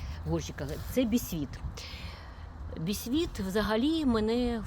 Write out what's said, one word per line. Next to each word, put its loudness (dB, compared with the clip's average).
в 0
горщиках. -2
Це 4
бісвіт. 0
Бісвіт 0
взагалі 2
мене 4